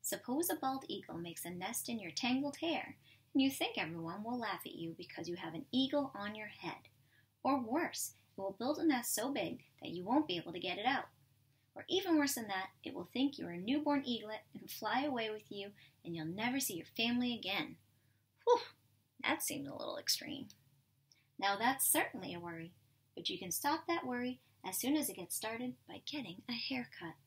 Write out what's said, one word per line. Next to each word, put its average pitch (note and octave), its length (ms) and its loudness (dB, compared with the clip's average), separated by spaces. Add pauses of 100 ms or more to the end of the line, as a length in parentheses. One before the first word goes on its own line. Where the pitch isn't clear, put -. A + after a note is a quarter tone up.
Suppose C4+ 480 -2
a F#4 60 0
bald - 320 -2
eagle E3+ 320 -6
makes E3+ 260 -6
a E3+ 60 -6
nest F#3 380 -4
in A#3 100 -2
your F3+ 140 -8
tangled C4+ 460 2
hair, - 380 0 (380)
and C4+ 80 8
you C4+ 80 8
think G4 260 0
everyone E3+ 460 -4
will A#3+ 160 -2
laugh G3+ 260 -2
at - 120 -8
you E3 200 -6
because E3+ 320 -8
you F3 60 -2
have E3 200 -6
an D#3+ 180 -6
eagle C4+ 420 2
on G#3 220 -4
your G#3+ 100 -8
head. - 420 -8 (540)
Or C4+ 180 6
worse, B3+ 520 0 (260)
it - 20 -6
will G3 160 -2
build C#4 220 2
a E4 80 4
nest B3 260 6
so B3+ 200 2
big G#3 320 -2 (180)
that - 80 -6
you F3 140 -4
won't C#4 240 4
be F3+ 80 2
able E3 160 -6
to F3 80 -6
get F3+ 180 -2
it G#3+ 80 0
out. C4 200 4 (680)
Or - 140 -10
even F4+ 300 4
worse C#4 160 4
than A3+ 140 -4
that, F#3+ 200 -2 (160)
it - 100 -6
will F3+ 180 -6
think C4+ 260 2
you're E3+ 120 -6
a F3 60 -6
newborn C#4+ 480 2
eaglet A3 380 -4 (160)
and - 120 -14
fly A3+ 320 0
away A#3+ 280 0
with G#3+ 200 -8
you, G3+ 200 -6 (340)
and E3+ 100 -4
you'll D#3 120 -2
never A3+ 340 0
see G#3+ 140 -2
your E3 120 -6 (100)
family A#3+ 380 2
again. G3 420 -4 (680)
Whew, A#4+ 160 8 (640)
that D4+ 200 2
seemed - 240 -2
a - 80 -8
little - 240 -6
extreme. - 500 -2 (920)
Now G3 180 2
that's - 340 4
certainly F#3 420 2
a F3 80 -6
worry, E3+ 320 -8 (440)
but E3+ 120 -4
you - 100 -4
can F#3 120 -6
stop D#4 360 2
that E4+ 200 2
worry B3 340 -2 (260)
as F#3 120 -2
soon C#4 180 2
as D4 120 2
it F3+ 80 -6
gets F3+ 180 -6
started A#3 400 -4 (140)
by F#3+ 120 -12 (100)
getting G#3+ 380 -6
a B3 40 -4
haircut. A#3 640 -6 (120)